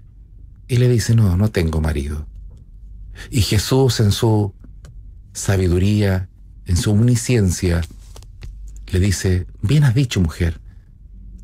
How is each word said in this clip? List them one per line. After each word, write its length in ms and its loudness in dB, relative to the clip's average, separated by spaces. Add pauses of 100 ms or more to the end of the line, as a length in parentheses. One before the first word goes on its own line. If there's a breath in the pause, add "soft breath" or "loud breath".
(680 soft breath)
y 120 0
le 100 4
dice, 260 2
"No, 220 4
no 140 2
tengo 300 0
marido". 460 -4 (1040 loud breath)
Y 120 2
Jesús, 580 2
en 120 4
su 420 0 (800)
sabiduría, 960 0 (360)
en 140 0
su 140 0
omnisciencia, 920 2 (1040)
le 120 -2
dice, 480 0 (140)
"Bien 240 2
has 100 4
dicho, 280 0
mujer, 360 -2 (840 soft breath)